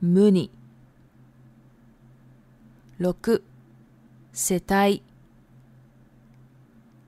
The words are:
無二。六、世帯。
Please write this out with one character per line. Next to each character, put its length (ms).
無 300
二。 200
六、 160
世 280
帯。 420